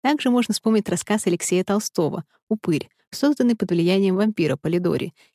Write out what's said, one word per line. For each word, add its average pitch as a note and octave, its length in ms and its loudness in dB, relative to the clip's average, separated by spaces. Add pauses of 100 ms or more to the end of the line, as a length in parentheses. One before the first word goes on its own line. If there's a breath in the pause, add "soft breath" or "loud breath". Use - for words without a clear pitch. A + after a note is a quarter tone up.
Также C4+ 280 0
можно A#3+ 220 2
вспомнить A3 360 0
рассказ G#3 400 -2
Алексея F3+ 340 0
Толстого F#3 640 -2 (240)
«Упырь», F3 400 -2 (240)
созданный C4+ 420 2
под G3 160 -2
влиянием F#3 460 2
вампира F#3+ 400 0
Полидори, E3+ 580 -2 (200 soft breath)